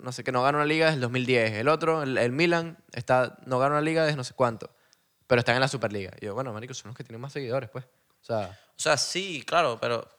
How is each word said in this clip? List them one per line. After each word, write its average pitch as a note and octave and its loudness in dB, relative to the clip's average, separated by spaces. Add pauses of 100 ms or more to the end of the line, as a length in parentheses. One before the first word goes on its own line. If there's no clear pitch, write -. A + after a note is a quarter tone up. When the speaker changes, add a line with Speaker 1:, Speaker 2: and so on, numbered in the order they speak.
Speaker 1:
no B2+ -10
sé B2+ -10
qué, C3 -4
no B2+ 2
gana C#3+ 4
una D3 2
liga D#3+ 4
desde D#3 4
el C3 -2
dos A#2+ 0
mil B2+ 0
diez, A#2 4
el A2 -2
otro, D#3+ 2
el, C3 -2
el A#2+ 2
Milan, E3 0 (140)
está, B2+ 0
no B2+ 0
gana C#3+ 2
una D3 2
liga D#3+ 2
desde D3+ 2
no B2+ -6
sé - -12
cuánto, A#2 0 (580)
pero B2 6
están A#2 2
en B2+ 2
la C3 4
Superliga. G#2 -4 (100)
Y G#2+ -8
yo, G2+ -6
bueno, B2+ -6
marico, A2 -10
son - -16
los B2+ -14
que - -14
tienen A2+ -14
más C#3 -12
seguidores, B2+ -6
pues. B2+ -12
O - -20
sea G2+ -4 (120)
Speaker 2:
O - -20
sea, D#3 2
sí, F3+ -4
claro, D3+ 2
pero, A#2+ -2 (100)